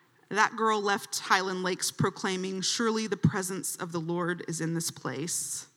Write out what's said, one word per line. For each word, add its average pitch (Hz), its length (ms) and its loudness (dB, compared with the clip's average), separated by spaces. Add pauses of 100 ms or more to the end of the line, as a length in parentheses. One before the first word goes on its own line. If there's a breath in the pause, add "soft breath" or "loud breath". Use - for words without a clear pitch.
(280 loud breath)
that 220 300 4
girl 220 240 2
left 202 360 0
Highland 185 460 2
Lakes 180 280 0
proclaiming, 190 680 0
"Surely 220 480 0
the 196 80 0
presence 185 640 -2
of 170 160 -6
the 170 80 0
Lord 170 480 -2
is 165 100 -4
in 165 140 -2
this 165 180 -2
place." - 840 -6